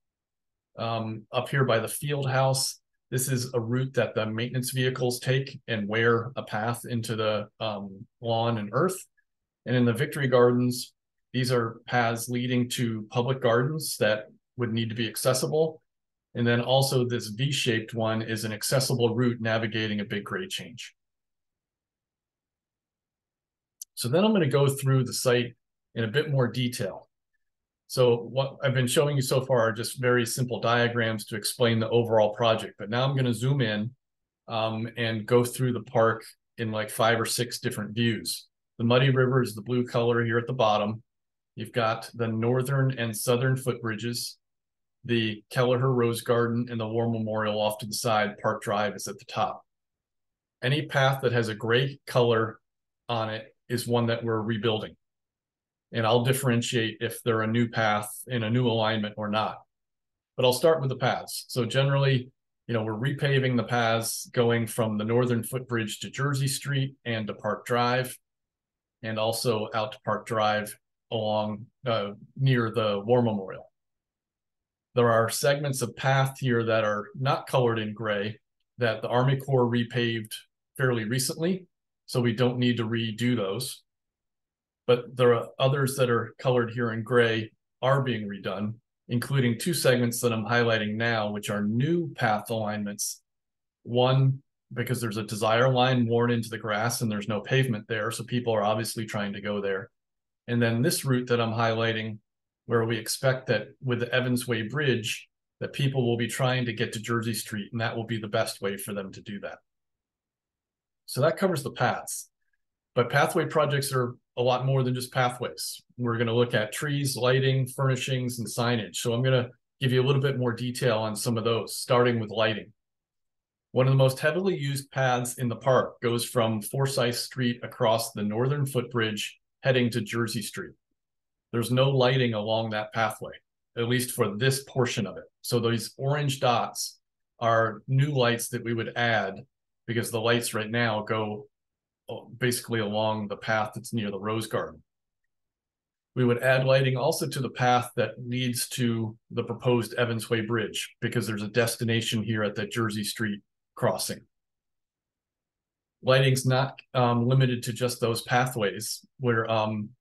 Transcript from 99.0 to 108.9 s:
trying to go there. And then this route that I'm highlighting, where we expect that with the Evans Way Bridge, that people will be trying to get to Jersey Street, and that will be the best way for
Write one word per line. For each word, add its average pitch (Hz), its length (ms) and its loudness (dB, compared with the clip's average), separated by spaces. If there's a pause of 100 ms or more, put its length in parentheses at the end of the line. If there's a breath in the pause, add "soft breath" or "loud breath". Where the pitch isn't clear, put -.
trying 101 280 -6
to 101 80 -10
go 104 180 -4
there. 98 300 -4 (580)
And 120 140 0
then 117 200 2
this 170 220 0
route 123 240 0
that 120 140 2
I'm 113 100 0
highlighting, 113 680 -2 (480)
where 117 180 2
we 117 120 -2
expect 120 500 -2
that 107 200 0 (160)
with 123 160 -2
the 120 160 -2
Evans 123 320 0
Way 113 140 0
Bridge, 117 640 -2 (320)
that - 140 -8
people 135 340 0
will 117 80 2
be 117 140 -2
trying 127 380 0
to 123 60 -2
get 107 200 -4
to 107 80 -8
Jersey 117 320 -2
Street, 104 400 -8
and 113 80 -4
that 113 160 -2
will 113 80 -6
be 113 120 -4
the 107 120 -8
best - 320 -2
way 98 160 -2
for 101 160 -10